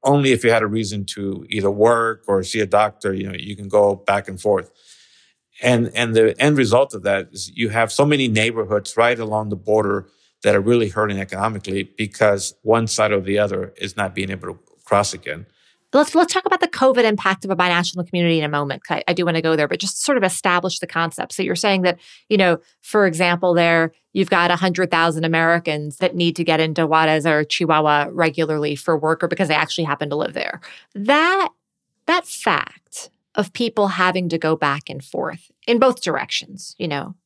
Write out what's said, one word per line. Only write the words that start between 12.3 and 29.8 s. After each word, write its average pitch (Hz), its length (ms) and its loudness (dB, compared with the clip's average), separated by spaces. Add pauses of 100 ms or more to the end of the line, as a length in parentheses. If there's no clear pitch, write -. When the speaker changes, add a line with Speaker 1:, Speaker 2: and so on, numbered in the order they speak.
Speaker 1:
one 113 240 2
side 107 260 0
or 98 80 0
the 98 180 -2
other 95 380 -2
is 98 180 -10
not 98 180 -4
being 95 160 -6
able 90 240 -10
to 87 60 -18 (240)
cross 101 300 2
again. 85 320 -12 (480)
Speaker 2:
Let's, - 220 2
let's 349 180 2
talk 370 120 -2
about 381 140 0
the 349 80 0
covid 262 360 2
impact 202 420 0
of 190 60 -4
a 185 40 0
binational 175 500 0
community 170 340 0
in 151 40 -2
a 147 60 -2
moment. 143 400 -4
I, - 180 -4
I - 60 0
do 175 120 0
wanna 165 180 0
go 160 120 2
there, 151 120 2
but 170 120 -4
just - 240 -6
sort 277 140 2
of 220 60 2
establish 180 560 0
the 170 80 -10
concept. 165 460 -4
So - 100 -4
you're - 120 -2
saying 190 280 0
that, 175 160 0 (300)
you 214 60 2
know, 180 240 4 (220)
for 208 240 2
example, 175 480 0
there 165 400 4 (180)
you've 190 200 0
got 175 180 4
a 175 60 4
hundred 180 360 0
thousand 165 320 2
Americans 165 760 0
that 185 180 -2
need 170 220 0
to 175 60 -4
get 160 160 2
into 160 280 0
Juarez 156 400 2
or 156 160 2
Chihuahua 151 680 2
regularly 151 640 0
for 160 220 -2
work 156 260 0
or 170 40 -2
because 170 200 -2
they 156 60 0
actually 160 320 -2